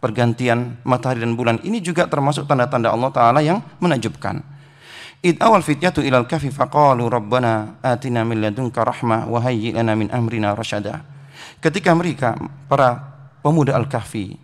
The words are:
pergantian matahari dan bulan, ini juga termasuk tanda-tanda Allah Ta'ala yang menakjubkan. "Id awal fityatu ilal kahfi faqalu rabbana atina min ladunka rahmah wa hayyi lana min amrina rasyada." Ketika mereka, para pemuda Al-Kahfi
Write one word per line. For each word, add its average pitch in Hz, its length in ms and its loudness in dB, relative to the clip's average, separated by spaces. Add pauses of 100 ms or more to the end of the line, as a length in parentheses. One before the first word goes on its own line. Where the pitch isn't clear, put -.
pergantian 120 800 -2
matahari 123 400 -2
dan 117 160 -2
bulan, 117 240 0
ini 226 160 -4
juga 175 320 -2
termasuk 143 320 0
tanda-tanda 127 480 0
Allah 117 160 0
Ta'ala 123 320 4
yang 165 240 0 (160)
menakjubkan. 117 640 -2 (800)
"Id 170 160 2
awal 220 240 6
fityatu 151 400 0
ilal 127 240 2
kahfi 143 240 -2
faqalu 135 560 2
rabbana 113 720 0
atina 120 480 -2
min 113 160 -2
ladunka 113 400 -2
rahmah 113 480 -2
wa 117 80 0
hayyi 117 320 -2
lana 113 240 0
min 107 160 -2
amrina 113 480 -2
rasyada." 104 480 -8 (560)
Ketika 165 320 2
mereka, 151 400 0 (320)
para 127 480 2 (240)
pemuda 143 400 2
Al-Kahfi 110 640 -6